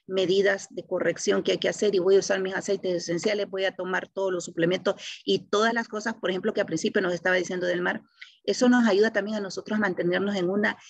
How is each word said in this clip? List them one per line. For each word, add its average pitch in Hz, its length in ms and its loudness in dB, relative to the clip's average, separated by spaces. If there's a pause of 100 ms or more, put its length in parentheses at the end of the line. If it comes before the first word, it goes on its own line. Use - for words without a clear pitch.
medidas 190 640 2
de - 160 -12
corrección 180 560 0
que 190 120 2
hay 180 40 0
que 190 100 -2
hacer 196 280 0
y 185 40 4
voy 190 160 4
a 196 40 8
usar 190 200 -2
mis 190 140 -4
aceites 190 400 -2
esenciales, 175 560 -2
voy 190 160 -4
a 185 100 -2
tomar 185 340 -4
todos 190 220 -2
los 175 140 -4
suplementos 180 480 0 (320)
y 190 240 0
todas 220 240 2
las 233 140 -2
cosas, 214 260 -6
por - 160 -4
ejemplo, 190 240 -2
que 208 80 -2
al 190 60 0
principio - 340 0
nos 180 140 0
estaba 185 200 0
diciendo 180 300 -2
Delmar". 180 380 -2 (400)
Eso 247 260 2
nos 247 180 6
ayuda 208 240 4
también 214 260 -2
a 202 40 -4
nosotros 196 340 -6
a 214 60 2
mantenernos 185 540 0
en 180 160 0
una 208 260 0 (120)